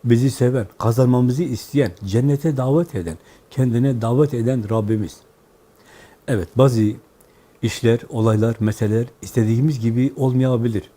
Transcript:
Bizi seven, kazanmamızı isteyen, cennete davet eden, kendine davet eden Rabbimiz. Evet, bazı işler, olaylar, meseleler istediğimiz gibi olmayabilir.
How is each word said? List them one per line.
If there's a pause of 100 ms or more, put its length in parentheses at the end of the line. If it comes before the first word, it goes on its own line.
Bizi
seven, (100)
kazanmamızı
isteyen, (140)
cennete
davet
eden, (340)
kendine
davet
eden
Rabbimiz. (1080)
Evet,
bazı (800)
işler, (100)
olaylar,
meseleler (160)
istediğimiz
gibi
olmayabilir.